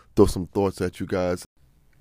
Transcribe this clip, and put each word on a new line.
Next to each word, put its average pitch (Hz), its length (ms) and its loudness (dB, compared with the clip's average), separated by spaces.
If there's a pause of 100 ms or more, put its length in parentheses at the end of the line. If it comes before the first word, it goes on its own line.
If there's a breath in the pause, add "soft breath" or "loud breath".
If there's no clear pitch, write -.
(160 soft breath)
throw 101 100 8
some 90 220 0
thoughts 98 340 -2
at - 180 -6
you 98 60 -8
guys. 90 400 -2 (560)